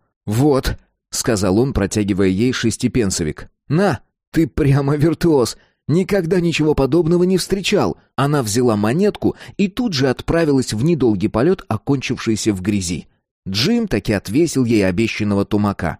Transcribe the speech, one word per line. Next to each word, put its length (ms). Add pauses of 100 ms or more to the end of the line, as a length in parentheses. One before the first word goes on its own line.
(280)
«Вот», 500 (380)
сказал 440
он, 140
протягивая 540
ей 260
шестипенсовик. 960 (180)
«На, 340 (300)
ты 160
прямо 480
виртуоз! 600 (300)
Никогда 520
ничего 360
подобного 480
не 140
встречал». 600 (180)
Она 280
взяла 320
монетку 600 (220)
и 100
тут 260
же 160
отправилась 640
в 100
недолгий 460
полет, 380
окончившийся 840
в 80
грязи. 460 (400)
Джим 400
таки 260
отвесил 520
ей 220
обещанного 580
тумака. 540